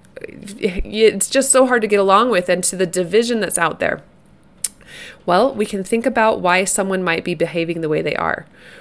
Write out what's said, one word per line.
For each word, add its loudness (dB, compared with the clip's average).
it's 0
just 2
so 6
hard 2
to -2
get 2
along 4
with 0
and 0
to -4
the 0
division 0
that's -2
out -2
there? -4
Well, 2
we -2
can -6
think -2
about 2
why 2
someone -2
might -2
be -2
behaving -4
the -2
way 0
they -4
are, -4